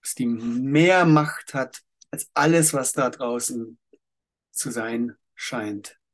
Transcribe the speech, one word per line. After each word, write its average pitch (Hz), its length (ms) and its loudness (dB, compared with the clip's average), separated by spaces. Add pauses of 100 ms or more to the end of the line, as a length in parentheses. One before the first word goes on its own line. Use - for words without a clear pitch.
Dass - 140 -8
die 123 120 -2
mehr 135 760 2
Macht 151 500 2
hat - 260 -6 (300)
als - 240 -10
alles, 160 400 4
was 131 180 -2
da 131 160 0
draußen 120 720 -6 (720)
zu - 180 -8
sein 117 480 -4 (160)
scheint. 107 680 -10 (140)